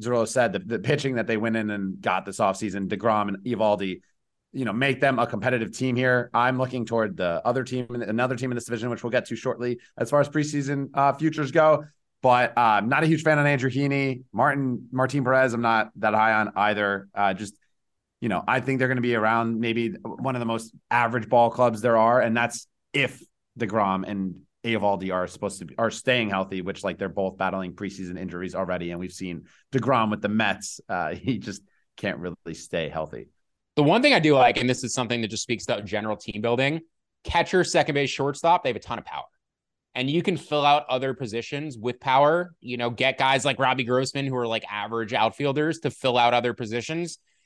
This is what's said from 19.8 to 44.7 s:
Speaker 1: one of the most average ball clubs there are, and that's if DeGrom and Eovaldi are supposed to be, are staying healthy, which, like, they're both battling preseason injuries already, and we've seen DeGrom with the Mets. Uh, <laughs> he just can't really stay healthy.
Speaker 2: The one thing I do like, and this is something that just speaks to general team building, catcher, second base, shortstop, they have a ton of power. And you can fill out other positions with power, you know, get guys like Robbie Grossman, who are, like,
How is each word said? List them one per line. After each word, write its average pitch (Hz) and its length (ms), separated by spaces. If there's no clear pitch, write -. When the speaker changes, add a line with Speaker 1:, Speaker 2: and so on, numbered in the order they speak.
Speaker 1:
one 127 320
of 123 60
the 117 60
most 113 280
average 120 380
ball 117 220
clubs 120 300
there 117 160
are, 117 240
and 113 160
that's 120 300
if 160 300
DeGrom 98 480
and 95 360
Eovaldi 101 500
are 92 120
supposed 95 340
to 92 40
be, - 140
are 113 120
staying 120 380
healthy, 95 320
which, 92 240
like, 92 140
they're 98 100
both 95 300
battling 92 340
preseason 92 460
injuries 90 360
already, 90 360
and 87 100
we've 90 120
seen 87 340
DeGrom 120 380
with 104 100
the 104 80
Mets. 104 600
Uh, 87 260
<laughs> - 0
he 101 240
just 101 240
can't 92 220
really 85 360
stay 80 340
healthy. 73 400
Speaker 2:
The 151 60
one 175 200
thing 285 100
I 220 60
do 151 160
like, 120 240
and 123 100
this 127 160
is 117 80
something 120 280
that 113 80
just 104 140
speaks 113 240
to 104 160
general 104 340
team 104 260
building, 131 380
catcher, 170 380
second 156 320
base, 139 160
shortstop, 147 520
they 135 80
have 110 60
a 101 40
ton 117 180
of - 60
power. 71 200
And 127 120
you 165 140
can 175 140
fill 147 280
out 147 240
other 127 260
positions 127 600
with 120 220
power, 151 600
you 123 160
know, 120 140
get 127 280
guys 135 260
like 135 140
Robbie 131 240
Grossman, 131 440
who 131 100
are, 120 100
like, 113 240